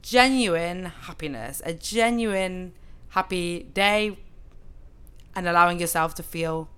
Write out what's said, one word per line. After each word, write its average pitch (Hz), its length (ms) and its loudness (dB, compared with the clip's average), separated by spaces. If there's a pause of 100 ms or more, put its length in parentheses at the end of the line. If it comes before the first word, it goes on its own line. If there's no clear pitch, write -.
genuine 185 840 2
happiness, 139 800 -10
a 170 80 -4
genuine 196 960 0 (380)
happy 175 540 -2 (100)
day, 208 460 2 (1160)
and 180 100 -4
allowing 175 320 6
yourself 165 380 0
to 165 80 -10
feel 160 540 -4